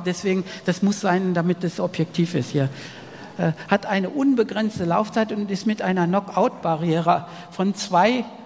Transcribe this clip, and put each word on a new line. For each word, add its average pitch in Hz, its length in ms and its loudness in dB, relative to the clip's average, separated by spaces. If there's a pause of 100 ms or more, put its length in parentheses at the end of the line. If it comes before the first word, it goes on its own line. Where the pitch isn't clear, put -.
deswegen, 190 380 0 (220)
das 180 160 0
muss 202 180 2
sein, 185 340 2
damit 175 300 2
das 165 160 -4
objektiv 170 560 0
ist 127 140 0
hier, 139 180 2 (720)
äh, 170 140 2 (180)
hat 202 160 2
eine 196 240 0
unbegrenzte 220 760 0
Laufzeit 214 460 0
und 208 200 -4
ist 190 140 -4
mit 214 180 0
einer 185 240 2
Knockout-Barriere 175 1200 0 (240)
von 196 240 0
zwei 214 500 2 (200)